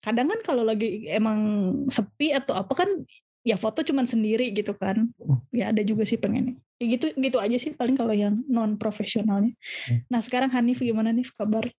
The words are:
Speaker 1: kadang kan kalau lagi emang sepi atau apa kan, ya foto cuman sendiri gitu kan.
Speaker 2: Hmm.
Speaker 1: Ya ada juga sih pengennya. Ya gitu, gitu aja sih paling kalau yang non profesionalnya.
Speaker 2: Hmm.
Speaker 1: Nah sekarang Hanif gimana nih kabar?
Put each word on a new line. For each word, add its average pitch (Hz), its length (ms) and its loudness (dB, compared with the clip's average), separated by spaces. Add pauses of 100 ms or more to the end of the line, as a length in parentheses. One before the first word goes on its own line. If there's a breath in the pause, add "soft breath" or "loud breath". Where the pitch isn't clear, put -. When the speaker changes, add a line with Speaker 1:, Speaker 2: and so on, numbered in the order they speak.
Speaker 1:
kadang 233 240 2
kan 440 160 0
kalau 247 240 0
lagi 220 400 -2
emang 214 320 2 (480)
sepi 269 480 0
atau 262 180 -2
apa 196 220 -2
kan, 381 140 2 (520 soft breath)
ya 220 140 0
foto 220 260 -2
cuman 277 220 0
sendiri 226 480 0
gitu 202 240 -4
kan. 196 400 0
Speaker 2:
Hmm. 131 240 0 (100)
Speaker 1:
Ya 110 220 0
ada 214 100 2
juga 113 220 0
sih - 160 0
pengennya. - 400 -2 (180)
Ya 240 80 -4 (140)
gitu, 311 160 -2
gitu 262 240 0
aja 226 160 0
sih 302 160 -2
paling 254 240 0
kalau 233 160 0
yang 208 340 2
non 226 300 0
profesionalnya. 208 800 0 (320 loud breath)
Speaker 2:
Hmm. 120 200 2
Speaker 1:
Nah 240 120 0
sekarang 254 320 0
Hanif 247 320 2
gimana 226 280 2
nih 240 200 2
kabar? 220 480 -2